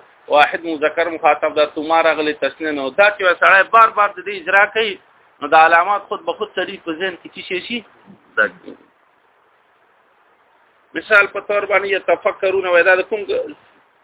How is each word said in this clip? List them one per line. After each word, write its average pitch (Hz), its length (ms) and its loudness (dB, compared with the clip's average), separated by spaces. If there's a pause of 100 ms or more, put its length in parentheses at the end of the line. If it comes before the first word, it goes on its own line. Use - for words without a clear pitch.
(280)
واحد 147 380 2
مذکر 160 440 -2
مخاطب 151 460 -2
ده، 151 100 2
تو 147 180 -10
ما 160 200 0
راغلي 151 300 0
تسنیه 147 380 -6
نه، 135 180 -6
دا 202 200 2
چې 190 300 -2
سړی 185 300 4
بار 226 200 6
بار 202 200 -2
د 185 100 -12
دې 180 100 -12
اجرا 196 360 0
کوي، 208 320 -4 (440)
نو 143 60 -8
د 143 60 0
علامات 170 480 4
خود 175 240 -10
به 165 80 -6
خود 208 220 -10
سړي 190 300 -8
په 165 60 -8
ذهن 175 320 -8
کې - 40 -20
څه 185 200 -20
شي 180 120 -8
شي؟ 226 240 -10 (500)
زده 107 140 -2
کړي۔ 92 260 -16 (2250)
مثال 202 340 2
په 202 120 -10
طور 202 240 -4
باندې 196 220 -2
یتفکرون 190 800 -2
وای، 175 180 4
دا 185 120 4
د 185 60 -2
کوم 208 220 -6
ګ-، 494 280 -6 (520)